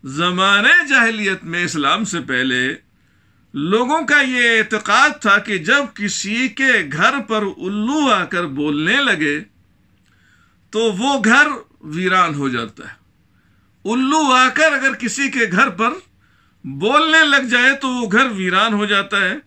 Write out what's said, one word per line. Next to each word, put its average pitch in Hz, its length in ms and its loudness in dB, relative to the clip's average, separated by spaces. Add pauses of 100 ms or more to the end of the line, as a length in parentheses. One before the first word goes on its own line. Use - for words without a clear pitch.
जमाने 196 800 2
जाहिलियत 226 560 0
में, 170 200 -4
इस्लाम 160 400 0
से 175 160 -6
पहले, 127 720 -2 (640)
लोगों 240 500 0
का 294 180 2
ये 240 380 0
एतकाद 220 680 0
था 202 120 4
कि 202 220 -4
जब 247 340 0
किसी 208 560 -4
के 254 340 0
घर 180 360 0
पर 214 240 -4
उल्लू 214 680 -2
आकर 175 360 0
बोलने 151 560 -2
लगे 160 380 -2 (1300)
तो 220 180 0
वो 254 280 0
घर 247 280 4 (380)
वीरान 175 500 0
हो 139 140 -2
जाता 117 380 -8
है। - 100 -20 (880)
उल्लू 262 460 0
आकर 262 420 4
अगर 269 220 0
किसी 262 340 -4
के 233 180 -2
घर 208 220 2
पर 226 320 -4 (640)
बोलने 285 580 2
लग 277 220 2
जाए 247 300 2
तो 269 120 -6
वो 247 200 -4
घर 240 200 2
वीरान 196 460 0
हो 208 120 0
जाता 202 380 0
है। 208 240 -4